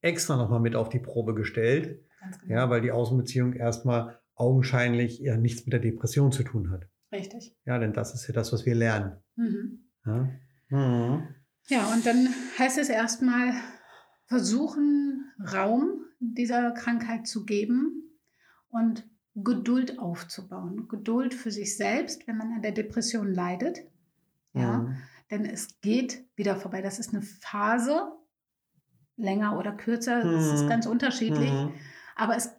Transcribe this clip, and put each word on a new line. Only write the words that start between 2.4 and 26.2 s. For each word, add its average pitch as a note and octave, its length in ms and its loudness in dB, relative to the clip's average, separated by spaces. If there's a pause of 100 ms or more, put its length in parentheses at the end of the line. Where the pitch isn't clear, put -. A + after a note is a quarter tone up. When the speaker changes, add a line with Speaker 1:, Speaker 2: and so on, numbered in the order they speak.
Speaker 1:
Ja, B2 160 2
weil A#2+ 100 4
die A#2 120 0
Außenbeziehung B2 600 2
erstmal A#2 680 0 (160)
augenscheinlich A#2+ 840 4
ja A2+ 180 0
nichts A#2 300 2
mit B2+ 80 -2
der A#2+ 60 4
Depression A#2+ 520 2
zu C3 120 0
tun F#2+ 260 -2
hat. F2+ 160 -6 (260)
Speaker 2:
Richtig. G3+ 420 -10 (120)
Speaker 1:
Ja, B2 120 0
denn A2 140 0
das - 220 -4
ist - 140 -8
ja - 40 -4
das, A2+ 200 0
was A2+ 120 -2
wir A#2+ 120 4
lernen. A2 400 2 (200)
Speaker 2:
Mhm. - 540 -4 (160)
Speaker 1:
Ja. A#2+ 220 0 (420)
Mhm. C3 520 2 (440)
Speaker 2:
Ja, A3 260 2
und A#3 140 2
dann B3+ 220 6 (300)
heißt B3+ 200 2
es C#4 100 0
erstmal B3 640 2 (760)
versuchen, C#4+ 1040 2 (220)
Raum A#3 520 2 (160)
dieser A#3+ 500 0
Krankheit A#3 560 -4
zu G#3 180 -6
geben A#3 720 -2 (500)
und A3+ 380 0 (280)
Geduld A#3+ 640 0
aufzubauen. F#3 880 -8
Geduld A#3+ 460 -2
für - 160 -6
sich G3+ 260 -6
selbst, A3 500 -2
wenn A3+ 100 -4
man A3 160 -4
an A3+ 100 -6
der G#3+ 100 -2
Depression G#3+ 600 -2
leidet. F3+ 460 -2 (720)
Ja, A#2+ 260 2
Speaker 1:
Mhm. B2+ 180 -2 (340)
Speaker 2:
denn G#3 140 -2
es - 360 -8
geht A#3+ 440 0 (120)